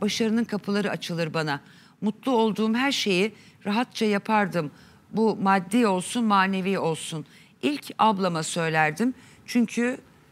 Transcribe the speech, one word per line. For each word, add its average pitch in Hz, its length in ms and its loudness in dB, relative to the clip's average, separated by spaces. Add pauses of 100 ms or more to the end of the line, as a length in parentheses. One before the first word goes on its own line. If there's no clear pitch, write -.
başarının 220 420 0
kapıları 202 460 -4
açılır 165 440 -4
bana. 151 260 -2 (420)
Mutlu 214 300 -2
olduğum 220 420 2
her 262 180 0
şeyi 202 420 0 (320)
rahatça 226 400 -2
yapardım. 196 680 0 (400)
Bu 214 240 2
maddi 196 520 2
olsun, 196 380 0
manevi 190 540 2
olsun. 156 460 -4 (360)
İlk 277 240 -2 (140)
ablama 190 440 2
söylerdim. 160 680 0 (320)
Çünkü 240 520 0 (340)